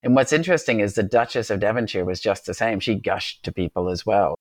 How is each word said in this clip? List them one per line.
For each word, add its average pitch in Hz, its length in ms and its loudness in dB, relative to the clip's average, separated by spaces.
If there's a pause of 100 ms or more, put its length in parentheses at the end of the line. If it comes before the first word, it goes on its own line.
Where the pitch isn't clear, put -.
And 123 100 4
what's 135 200 4
interesting 156 480 2
is 101 140 0
the 110 80 2
Duchess 117 460 0
of 101 120 0
Devonshire 104 420 0
was 90 160 -4
just 98 260 -2
the 92 80 -6
same. 110 280 -2
She 113 140 0
gushed - 480 -6
to 87 100 -6
people 90 360 -2
as 87 160 -4
well. 98 360 2